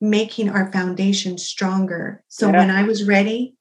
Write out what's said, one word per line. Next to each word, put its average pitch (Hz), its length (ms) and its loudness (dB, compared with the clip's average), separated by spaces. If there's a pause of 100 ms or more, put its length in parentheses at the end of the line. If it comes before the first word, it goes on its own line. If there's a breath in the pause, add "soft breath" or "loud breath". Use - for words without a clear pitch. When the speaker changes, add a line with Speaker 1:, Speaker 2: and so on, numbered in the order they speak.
Speaker 1:
making 214 480 0
our 196 220 -2
foundation 185 640 -2
stronger. 185 880 -4
So - 220 -2
Speaker 2:
Yeah. 185 80 4
Speaker 1:
when 190 140 4
I 196 100 2
was 208 220 0
ready 214 580 0